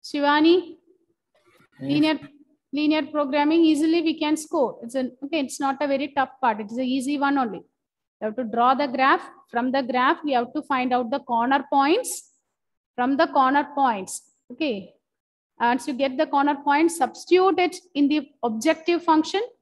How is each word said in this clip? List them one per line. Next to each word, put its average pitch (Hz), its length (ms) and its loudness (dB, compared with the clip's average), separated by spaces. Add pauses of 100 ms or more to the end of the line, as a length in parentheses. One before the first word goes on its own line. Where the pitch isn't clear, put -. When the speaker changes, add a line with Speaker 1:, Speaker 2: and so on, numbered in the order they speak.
Speaker 1:
Shivani? 302 720 2 (1040)
Speaker 2:
Yes. 269 120 -6
Speaker 1:
Linear, 302 260 2 (540)
linear 302 340 0
programming, 294 540 2
easily 320 420 4
we 320 160 -2
can 302 180 0
score. 302 460 -2
It's 233 120 -14
an, 262 300 -4
okay, 294 160 -4
it's 262 200 -8
not 269 200 -2
a 294 60 -2
very 277 280 -2
tough 269 160 -2 (100)
part. 220 200 0
It 208 100 -10
is 226 60 -8
an 262 80 -2
easy 262 340 -2
one 277 200 0
only. 226 200 -2 (640)
You 214 60 -6
have 214 100 -6
to 254 80 -6
draw 233 300 2
the 277 140 -2
graph. 269 340 2 (260)
From 240 240 -4
the 269 100 0
graph, 254 420 0
we 294 80 -2
have 240 220 -2
to 208 80 -6
find 254 300 -2
out 247 180 0
the 277 100 -4
corner 254 520 0
points. 302 600 0 (640)
From 254 200 0
the 330 120 2
corner 285 460 2
points, 226 580 -2 (180)
okay. 240 420 -6 (680)
Once 240 300 0
you 285 60 -4
get 269 240 -2
the 311 80 2
corner 285 300 0
points, 302 420 2
substitute 359 600 2
it 359 180 0 (180)
in 285 140 2
the 294 200 0 (140)
objective 320 600 0
function. 320 380 2 (220)